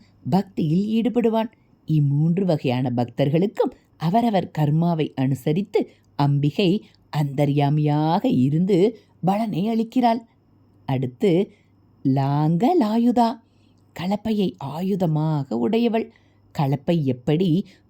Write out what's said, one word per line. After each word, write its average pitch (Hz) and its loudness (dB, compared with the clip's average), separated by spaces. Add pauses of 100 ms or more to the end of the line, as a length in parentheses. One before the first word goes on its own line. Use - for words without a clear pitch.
(300)
பக்தியில் 185 0
ஈடுபடுவான். 226 0 (380)
இம்மூன்று 156 2
வகையான 127 0
பக்தர்களுக்கும் 143 -2 (220)
அவரவர் 196 0
கர்மாவை 156 0
அனுசரித்து 151 -2 (260)
அம்பிகை 147 0 (320)
அந்தர்யாமியாக 147 0
இருந்து 180 2 (260)
பலனை 202 -2
அளிக்கிறாள். 233 0 (640)
அடுத்து 135 0 (520)
லாங்க 143 0 (160)
லாயுதா, 233 2 (720)
கலப்பையை 208 -2
ஆயுதமாக 156 -2
உடையவள். 226 -2 (460)
கலப்பை 147 0
எப்படி 156 0 (240)